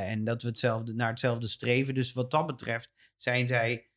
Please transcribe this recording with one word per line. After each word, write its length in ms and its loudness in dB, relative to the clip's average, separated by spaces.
en 180 -2
dat 180 -2
we 60 -2
hetzelfde, 460 0
naar 160 0
hetzelfde 380 0
streven. 460 2
Dus 180 0
wat 180 -2
dat 160 4
betreft 460 -6
zijn 320 0
zij, 480 0